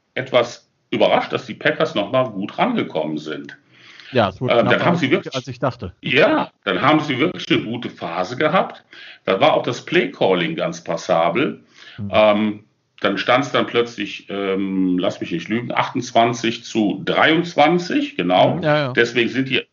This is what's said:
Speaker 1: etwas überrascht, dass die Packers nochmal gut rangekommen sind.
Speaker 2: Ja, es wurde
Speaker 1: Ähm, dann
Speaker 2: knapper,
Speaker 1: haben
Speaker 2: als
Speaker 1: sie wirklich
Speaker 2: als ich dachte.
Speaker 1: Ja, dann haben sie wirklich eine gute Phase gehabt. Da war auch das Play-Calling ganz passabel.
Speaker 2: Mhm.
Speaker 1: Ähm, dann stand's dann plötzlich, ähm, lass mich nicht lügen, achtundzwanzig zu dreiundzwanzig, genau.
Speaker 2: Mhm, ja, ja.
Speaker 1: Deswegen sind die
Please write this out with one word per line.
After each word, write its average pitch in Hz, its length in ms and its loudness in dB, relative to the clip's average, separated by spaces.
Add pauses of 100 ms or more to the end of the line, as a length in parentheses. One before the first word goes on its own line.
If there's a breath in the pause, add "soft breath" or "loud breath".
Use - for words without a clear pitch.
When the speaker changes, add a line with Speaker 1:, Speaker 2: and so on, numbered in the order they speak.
(140)
Speaker 1:
etwas 127 540 -2 (220)
überrascht, - 420 2
dass - 140 -4
die 107 80 -10
Packers - 400 -2
nochmal 120 360 0
gut 101 280 -8
rangekommen 85 600 -2
sind. 76 380 -12 (540 loud breath)
Speaker 2:
Ja, 107 200 2
es - 100 -14
wurde 123 140 0
Speaker 1:
Ähm, 117 60 6
dann - 80 4
Speaker 2:
knapper, 107 180 2
Speaker 1:
haben 175 60 4
Speaker 2:
als 170 80 0
Speaker 1:
sie - 100 0
wirklich - 240 -2
Speaker 2:
als 131 140 -6
ich 123 100 -10
dachte. 127 420 -4
Speaker 1:
Ja, - 500 2 (140)
dann 92 160 0
haben 151 200 4
sie 143 180 -4
wirklich 160 320 -2
eine 120 120 2
gute 113 280 -6
Phase 92 460 -6
gehabt. 156 460 0 (440 loud breath)
Da 98 120 2
war 143 140 4
auch - 100 2
das 123 220 -6
Play-Calling 95 720 0
ganz 85 260 -4
passabel. 85 800 0 (360 loud breath)
Speaker 2:
Mhm. 101 120 -8
Speaker 1:
Ähm, 107 540 4 (360)
dann 101 180 0
stand's 131 340 0
dann 113 140 0
plötzlich, 117 640 -4
ähm, 95 680 0
lass 95 220 -2
mich - 100 -8
nicht 85 180 -6
lügen, 120 240 -4
achtundzwanzig 120 920 -2
zu - 400 -2
dreiundzwanzig, 160 1120 2
genau. 90 400 2
Speaker 2:
Mhm, - 60 -6
ja, 151 160 2
ja. 135 160 -2
Speaker 1:
Deswegen 117 340 2
sind 131 220 -4
die 120 120 0 (100)